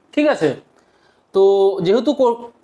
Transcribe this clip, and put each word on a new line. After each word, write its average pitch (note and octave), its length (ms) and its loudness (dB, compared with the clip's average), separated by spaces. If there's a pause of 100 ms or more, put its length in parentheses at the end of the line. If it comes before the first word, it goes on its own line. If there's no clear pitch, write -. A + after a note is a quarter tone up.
(120)
ঠিক D4 160 0
আছে? D#3 280 -2 (760)
তো G3 500 2
যেহেতু A3+ 300 0
কো-, A#3 300 -2 (220)